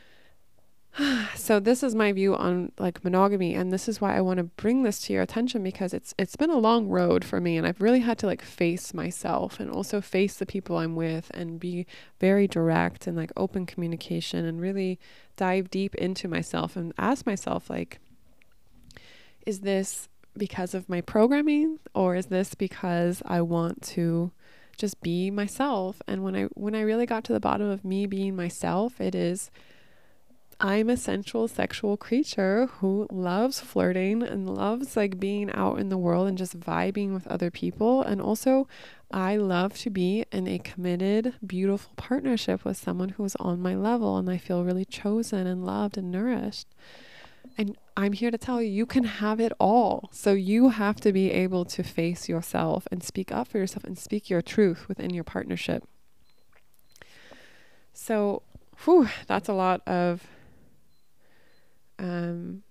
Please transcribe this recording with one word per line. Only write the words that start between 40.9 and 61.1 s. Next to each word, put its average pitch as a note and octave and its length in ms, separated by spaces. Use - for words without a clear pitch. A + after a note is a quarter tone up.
beautiful F#3+ 500
partnership B3 680
with G3 100
someone F3+ 340
who G3+ 140
is G3 120
on F3+ 260
my F3+ 140
level, G3+ 420
and F#3 140
I F3+ 80
feel F3 240
really F3+ 200
chosen G#3 640
and F3+ 180
loved G3+ 320
and F#3 140
nourished. G#3 580
And G#3 220
I'm G3+ 180
here A3+ 180
to A3+ 60
tell B3 220
you, A3+ 100
you G#3 180
can C4 160
have G#3+ 360
it A3+ 200
all. G#3 520
So - 220
you G#3 360
have G#3+ 320
to G#3 120
be F#3+ 180
able F#3 340
to - 180
face E3+ 440
yourself E3+ 640
and F3+ 120
speak - 280
up A#3+ 160
for G#3+ 120
yourself - 240
and F#3 140
speak - 320
your E3+ 120
truth F#3 460
within F3+ 260
your E3+ 100
partnership. - 600
So, G#3 480
whew, D#4 220
that's G3 220
a G#3 40
lot F#3 340
of, F3 400